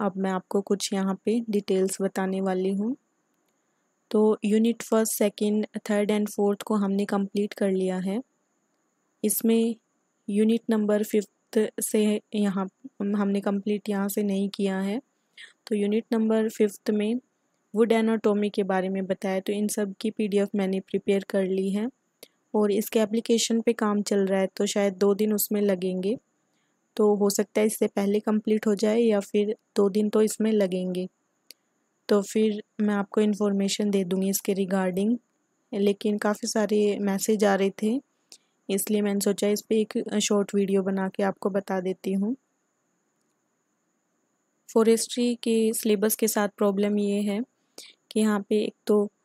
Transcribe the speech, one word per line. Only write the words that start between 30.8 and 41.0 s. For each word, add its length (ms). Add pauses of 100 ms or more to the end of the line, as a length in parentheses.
तो 140
फिर 400 (180)
मैं 140
आपको 260
इन्फॉर्मेशन 720
दे 140
दूँगी 260
इसके 240
regarding, 600 (560)
लेकिन 460
काफ़ी 300
सारे 520
मैसेज 440
आ 100
रहे 160 (120)
थे, 180 (680)
इसलिए 340
मैंने 180
सोचा 280
इस 140
पे 180
एक 420
शॉर्ट 320
वीडियो 280
बना 260